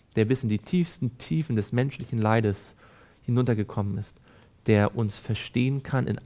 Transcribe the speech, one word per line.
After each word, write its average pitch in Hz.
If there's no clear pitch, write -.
der 110
bis 127
in 110
die 104
tiefsten 165
Tiefen 156
des 104
menschlichen 120
Leides 107
hinuntergekommen 107
ist, -
der 104
uns 110
verstehen 131
kann -
in -